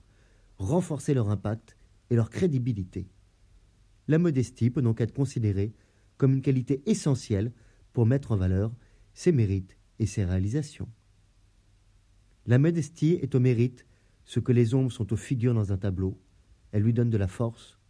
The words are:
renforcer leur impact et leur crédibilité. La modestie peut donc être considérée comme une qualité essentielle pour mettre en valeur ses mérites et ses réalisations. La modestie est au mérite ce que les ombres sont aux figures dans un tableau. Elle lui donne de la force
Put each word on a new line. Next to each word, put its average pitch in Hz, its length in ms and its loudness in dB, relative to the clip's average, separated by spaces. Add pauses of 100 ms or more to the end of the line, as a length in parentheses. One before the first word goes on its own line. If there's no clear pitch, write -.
(580)
renforcer 147 560 -2
leur 113 160 2
impact 107 480 -6 (320)
et 123 80 2
leur 113 120 2
crédibilité. 117 800 -2 (1000)
La 151 100 4
modestie 131 500 0
peut 151 120 -2
donc 113 180 0
être 117 140 -2
considérée 110 600 -2 (440)
comme 135 160 4
une 135 80 0
qualité 135 440 0
essentielle 123 680 0 (400)
pour 120 120 2
mettre 131 280 0
en - 20 2
valeur 95 380 0 (400)
ses - 180 2
mérites 98 460 0 (220)
et 113 60 0
ses 104 200 -2
réalisations. 104 640 -4 (1600)
La 120 100 6
modestie 160 640 2
est 135 140 -2
au 127 40 4
mérite 123 460 0 (400)
ce - 140 -4
que 120 120 0
les 120 220 4
ombres 131 180 0
sont 107 220 -6
aux 107 40 -2
figures 123 360 -2
dans 107 180 0
un 98 60 0
tableau. 95 420 -4 (520)
Elle 104 120 0
lui 117 100 2
donne 120 160 0
de 113 80 0
la 98 100 0
force - 520 -8 (100)